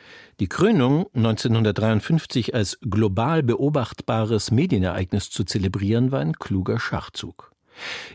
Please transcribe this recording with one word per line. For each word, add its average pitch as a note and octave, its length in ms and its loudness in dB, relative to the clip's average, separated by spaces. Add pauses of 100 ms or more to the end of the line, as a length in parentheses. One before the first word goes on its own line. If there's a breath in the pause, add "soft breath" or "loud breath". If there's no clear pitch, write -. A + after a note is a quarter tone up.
(400 loud breath)
Die G2 80 -2
Krönung D#3+ 640 4
neunzehnhundertdreiundfünfzig A2+ 1400 2
als G#2+ 240 -2
global A2 640 2
beobachtbares A#2 1080 0
Medienereignis G2 800 0
zu - 140 -4
zelebrieren, G#2 720 0
war C3+ 80 -2
ein D#3+ 100 -2
kluger A2 480 -2
Schachzug. - 720 -8 (640 loud breath)